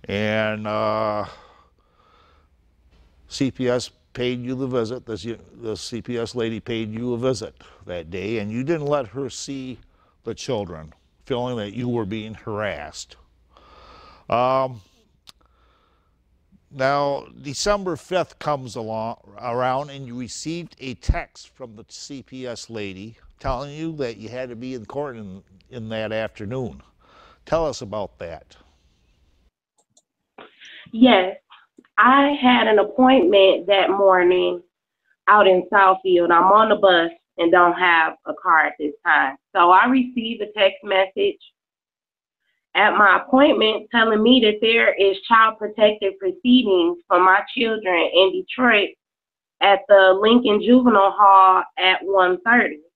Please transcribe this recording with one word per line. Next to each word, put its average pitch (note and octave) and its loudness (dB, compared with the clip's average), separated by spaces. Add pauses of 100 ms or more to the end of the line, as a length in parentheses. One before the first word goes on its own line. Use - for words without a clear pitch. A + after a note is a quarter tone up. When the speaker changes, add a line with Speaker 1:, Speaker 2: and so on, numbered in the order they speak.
Speaker 1:
And, G#2+ -6
uh, G#2+ -4 (2000)
C C3 -4
P B2+ -6
S B2 -4 (240)
paid B2 -6
you B2+ -10
the C3 -8
visit. B2 -6
This, G#2+ -12 (300)
this A2 -10
C A2+ -12
P A#2+ -10
S A2+ -8
lady A2+ -6
paid A2+ -10
you A#2+ -8
a A#2 -6
visit A#2 -6 (220)
that E2+ -12
day, G2 -8
and G#2 -8
you A#2+ -8
didn't D3+ -6
let C#3+ -4
her C3 -12
see C3 -14 (440)
the A2+ -12
children, F2 -10 (320)
feeling B2 -6
that G#2 -10
you A#2+ -8
were A#2 -4
being A2 -10
harassed. G2 -10 (1120)
Um, B2+ -4 (2000)
now, C#3 -4 (140)
December F#3 -6
fifth E3+ -8
comes C3 -8
along, A2+ -10 (220)
around, B2+ -4
and C#3 -16
you A#2+ -12
received D#3 -12
a C3 -12
text - -8
from A2+ -20
the A2 -20
C - -18
P C3 -14
S A2+ -14
lady G#2 -12 (220)
telling C3+ -8
you D#3+ -10
that B2+ -8
you G#2 -18
had B2+ -12
to A#2+ -16
be B2+ -12
in A2+ -14
court C#3 -12
in, G2 -16 (300)
in A2+ -14
that A2 -8
afternoon. A2 -10 (640)
Tell D#3+ -2
us C3+ -8
about G2+ -10
that. E2 -16 (2250)
Speaker 2:
Yes, A3+ 4 (600)
I C#4 4 (120)
had A#3+ 4
an G#3+ 2
appointment G3 4
that G3 2
morning F3+ 2 (680)
out G#3 6
in F3+ 4
Southfield. F#3 2
I'm F3 4
on A3 6
the G3+ 4
bus F3 4 (280)
and E3+ 2
don't F3 4
have E3+ 2 (120)
a D3+ -10
car D#3+ 2
at D3+ -6
this D3 -6 (120)
time. C#3+ 0 (180)
So F3+ 4
I G3 6
received A#3 -2
a G#3 -10
text G3 0
message G3 -2 (1400)
at G3 2
my G3 4
appointment A3 2
telling A3 0
me B3 4
that G#3+ 2
there A3+ 2
is G3 2 (120)
child G#3+ 4
protective G#3+ 0
proceedings F#3 0
for F3+ 2
my F#3 4 (160)
children G#3+ -2
in F#3+ 4
Detroit G#3 0 (720)
at G3 2
the F#3+ 6
Lincoln A3 2
Juvenile G#3+ 4
Hall F#3+ 6 (160)
at F#3 0
one F#3 0
thirty. A3+ 0 (160)